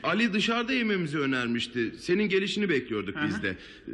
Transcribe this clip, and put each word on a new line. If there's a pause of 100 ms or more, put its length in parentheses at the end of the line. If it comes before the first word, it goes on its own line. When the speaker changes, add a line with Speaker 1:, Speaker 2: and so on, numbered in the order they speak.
Speaker 1:
Ali
dışarıda
yememizi
önermişti.
Senin
gelişini
bekliyorduk
Speaker 2:
Hı
hı.
Speaker 1:
biz
de. (380)